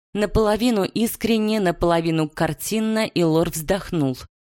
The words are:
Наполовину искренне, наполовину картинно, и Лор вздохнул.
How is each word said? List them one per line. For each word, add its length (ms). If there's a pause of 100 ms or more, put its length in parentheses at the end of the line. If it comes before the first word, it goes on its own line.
(120)
Наполовину 680
искренне, 800
наполовину 680
картинно, 800
и 160
Лор 280
вздохнул. 680 (240)